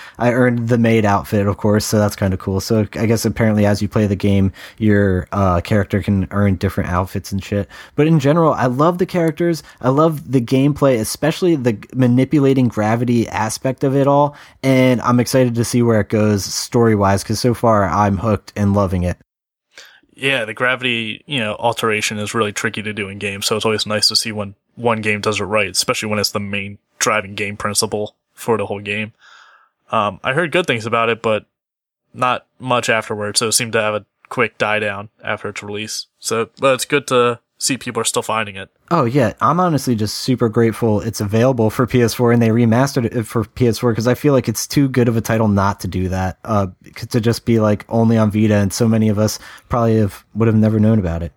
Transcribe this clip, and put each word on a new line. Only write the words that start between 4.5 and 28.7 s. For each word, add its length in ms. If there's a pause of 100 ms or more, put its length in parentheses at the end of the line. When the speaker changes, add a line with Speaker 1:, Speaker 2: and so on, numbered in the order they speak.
Speaker 1:
your, 520
uh, 300
character 420
can 280
earn 260
different 340
outfits 400
and 140
shit. 240 (260)
But 120
in 120
general, 360
I 120
love 320
the 80
characters. 560 (180)
I 100
love 420
the 80
gameplay, 580
especially 580
the 180
g-, 200
manipulating 720
gravity 600
aspect 560
of 100
it 120
all. 280 (280)
And 400
I'm 180
excited 360
to 80
see 180
where 180
it 80
goes 360
story-wise, 760
'cause 160
so 160
far 340
I'm 300
hooked 380
and 160
loving 300
it. 160 (960)
Speaker 2:
Yeah, 300
the 100
gravity, 720
you 120
know, 220
alteration 580
is 160
really 180
tricky 300
to 100
do 160
in 100
games, 280
so 80
it's 100
always 220
nice 220
to 80
see 160
when 220 (200)
one 260
game 200
does 200
it 40
right, 260
especially 380
when 100
it's 140
the 80
main 380 (200)
driving 380
game 200
principle 600 (180)
for 220
the 100
whole 140